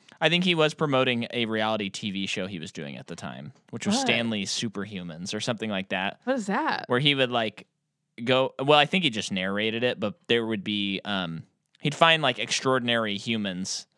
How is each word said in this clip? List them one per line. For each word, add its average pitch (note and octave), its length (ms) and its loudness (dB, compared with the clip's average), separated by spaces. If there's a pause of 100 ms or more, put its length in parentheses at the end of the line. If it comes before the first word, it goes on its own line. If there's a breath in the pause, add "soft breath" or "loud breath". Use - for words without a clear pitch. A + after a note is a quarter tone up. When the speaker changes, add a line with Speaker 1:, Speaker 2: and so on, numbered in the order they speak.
(220 soft breath)
Speaker 1:
I D#3+ 80 6
think F3 160 4
he F3+ 100 4
was D3+ 180 6
promoting C3 600 2
a A#2+ 120 0
reality A2 440 0
T G2+ 220 -6
V G2 140 -4
show F#2 220 -4
he F#2 100 -8
was D#2 140 -10
doing C#2+ 240 -10
at - 120 -14
the E2+ 100 -10
time, C2+ 340 -12 (200)
which A#2 140 -8
was - 100 2
Speaker 2:
What? C4+ 120 2
Speaker 1:
Stanley's A#2 440 0
Superhumans G2 800 -6
or G#2+ 80 -6
something A2+ 280 -4
like F#2+ 200 -4
that. F#2+ 340 -4
Speaker 2:
What C4 140 -2
is G#3 80 -4
that? B3 420 -2
Speaker 1:
Where B2 140 2
he D3 120 6
would, C3+ 160 2
like, A2+ 380 -4 (560)
go, C3 300 2 (100)
well, D3 160 6
I D3 60 6
think F#3 180 0
he D#3 60 2
just G#2+ 240 -4
narrated G#2 500 -2
it, B2 160 0
but G2+ 140 -2 (140)
there A#2 180 2
would A2 180 -2
be, G2+ 400 -2
um, F2 400 -4 (380)
he'd D3 120 -2
find, D#3+ 300 6
like, B2+ 160 2
extraordinary A#2+ 760 0
humans. G2+ 680 -4 (120)